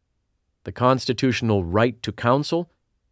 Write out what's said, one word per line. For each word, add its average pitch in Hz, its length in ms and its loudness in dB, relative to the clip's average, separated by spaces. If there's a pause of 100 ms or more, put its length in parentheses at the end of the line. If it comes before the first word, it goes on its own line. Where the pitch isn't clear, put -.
(640)
The - 80 -12
constitutional 123 920 0
right 107 400 0
to 110 80 -6
counsel 143 600 -2 (400)